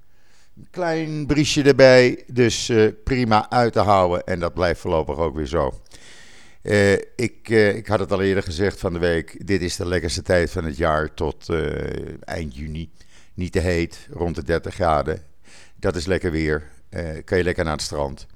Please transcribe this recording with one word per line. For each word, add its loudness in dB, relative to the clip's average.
Een -20
klein -4
briesje 2
erbij, 8
dus, 0
eh, 4
prima 2
uit 2
te 0
houden. 4
En -4
dat -2
blijft 0
voorlopig -2
ook -2
weer -4
zo. -2
Eh, 4
ik, -2
eh, 2
ik -10
had 0
het -2
al 0
eerder 0
gezegd -4
van -2
de -4
week. -2
Dit 0
is -4
de -6
lekkerste -2
tijd 2
van -6
het -6
jaar -2
tot, -6
eh, -2
eind -10
juni. -10
Niet -6
te 2
heet, -2
rond -4
de -8
dertig -4
graden. 0
Dat -2
is -6
lekker -2
weer. -2
Eh, -10
kan 0
je 2
lekker -2
naar -2
het -6
strand. -6